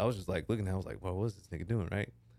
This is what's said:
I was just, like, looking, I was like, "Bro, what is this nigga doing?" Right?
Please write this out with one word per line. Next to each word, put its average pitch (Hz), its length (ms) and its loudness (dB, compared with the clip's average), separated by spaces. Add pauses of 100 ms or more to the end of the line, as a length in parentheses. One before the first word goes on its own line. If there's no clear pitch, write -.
I - 40 4
was 117 120 2
just, 92 120 -8
like, 87 200 0
looking, 110 200 2
I 92 60 2
was 95 100 0
like, 104 160 -8
"Bro, 90 140 -2
what 98 120 2
is 110 100 -2
this - 100 -20
nigga 85 200 -6
doing?" 107 260 2
Right? 101 200 0 (260)